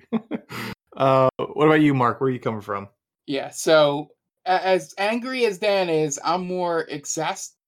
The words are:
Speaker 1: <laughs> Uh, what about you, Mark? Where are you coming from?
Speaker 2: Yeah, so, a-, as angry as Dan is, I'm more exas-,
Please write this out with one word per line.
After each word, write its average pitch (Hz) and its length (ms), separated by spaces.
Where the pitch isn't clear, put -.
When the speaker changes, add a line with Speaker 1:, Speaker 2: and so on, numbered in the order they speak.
Speaker 1:
<laughs> - 300
Uh, 135 320
what 151 120
about 156 160
you, 147 100
Mark? 123 300
Where 135 60
are 131 40
you 120 80
coming 110 220
from? 101 260
Speaker 2:
Yeah, 135 240
so, 151 600
a-, 185 180
as 185 360
angry 240 460
as 202 120
Dan 196 320
is, 156 340
I'm 180 220
more 175 400
exas-, 160 680